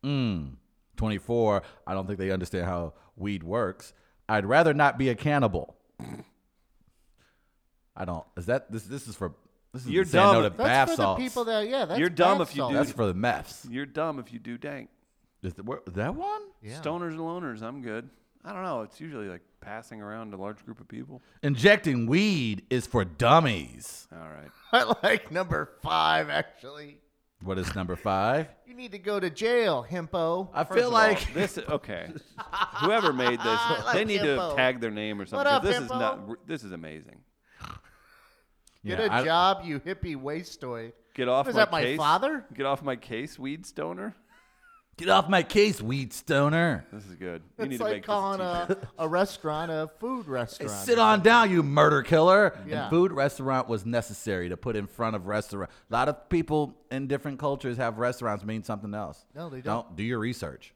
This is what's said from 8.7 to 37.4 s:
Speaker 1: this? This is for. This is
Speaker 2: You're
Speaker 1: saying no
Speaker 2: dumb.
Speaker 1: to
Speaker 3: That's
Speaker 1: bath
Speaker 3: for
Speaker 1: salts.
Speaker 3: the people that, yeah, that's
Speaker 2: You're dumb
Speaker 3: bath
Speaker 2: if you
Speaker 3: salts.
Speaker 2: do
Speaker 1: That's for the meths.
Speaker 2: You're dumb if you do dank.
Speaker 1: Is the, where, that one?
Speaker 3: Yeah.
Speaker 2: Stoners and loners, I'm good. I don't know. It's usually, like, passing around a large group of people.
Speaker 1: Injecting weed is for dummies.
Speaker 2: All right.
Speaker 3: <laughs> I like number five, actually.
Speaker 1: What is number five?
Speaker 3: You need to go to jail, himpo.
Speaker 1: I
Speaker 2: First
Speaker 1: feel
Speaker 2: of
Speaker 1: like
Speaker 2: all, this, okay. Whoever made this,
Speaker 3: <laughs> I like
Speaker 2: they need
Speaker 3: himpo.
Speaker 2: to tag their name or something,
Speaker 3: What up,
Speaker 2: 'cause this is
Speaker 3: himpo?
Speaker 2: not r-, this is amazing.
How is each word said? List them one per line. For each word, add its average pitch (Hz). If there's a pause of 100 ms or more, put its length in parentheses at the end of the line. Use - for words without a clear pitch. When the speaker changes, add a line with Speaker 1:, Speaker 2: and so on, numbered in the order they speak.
Speaker 1:
this? 110
This 131
is 107
for. 85 (400)
This 127
is 123
Speaker 2:
You're 180
Speaker 1:
saying 175
no 196
Speaker 2:
dumb. 104
Speaker 1:
to 85
Speaker 3:
That's 247
Speaker 1:
bath 135
Speaker 3:
for 330
Speaker 1:
salts. 95
Speaker 3:
the 254
people 247
that, 220
yeah, 254
that's 170
Speaker 2:
You're 165
dumb 175
Speaker 3:
bath 165
Speaker 2:
if -
you 139
Speaker 3:
salts. 127
Speaker 2:
do 139
Speaker 1:
That's 139
for 120
the 95
meths. 107
Speaker 2:
You're 131
dumb 151
if 113
you 117
do 117
dank. 143 (540)
Speaker 1:
Is 90
the, 98
where, 120
that 107
one? 415 (220)
Speaker 3:
Yeah. 113
Speaker 2:
Stoners 165
and 160
loners, 165
I'm 123
good. 120 (360)
I 196
don't 190
know. 151
It's -
usually, 139
like, 87 (200)
passing 110
around 107
a 98
large 101
group 113
of 101
people. 127 (220)
Speaker 1:
Injecting 143
weed 143
is 123
for 107
dummies. 92
Speaker 2:
All 82 (120)
right. 76 (100)
Speaker 3:
<laughs> -
I 233 (100)
like 214
number 160 (140)
five, 156
actually. 147 (460)
Speaker 1:
What 95
is 90
number 92
five? 110 (180)
Speaker 3:
You 254
need 240
to 202
go 202
to 185
jail, 202
himpo. 175
Speaker 1:
I 151
Speaker 2:
First 190
Speaker 1:
feel 247
Speaker 2:
of 240
Speaker 1:
like 220 (100)
Speaker 2:
all, -
this, 190
okay. 101 (720)
Whoever 208
made 123
this, -
Speaker 3:
<laughs> 190
I 233
like -
Speaker 2:
they 214
need 208
Speaker 3:
himpo. 156
Speaker 2:
to 143
tag 127
their 113
name 107
or 95
something, 104
Speaker 3:
What 277
up, 277
Speaker 2:
'cause 196
this 151
is 117
Speaker 3:
himpo? 254
Speaker 2:
not 107 (100)
r-, 117
this 147
is 98
amazing. 78 (1700)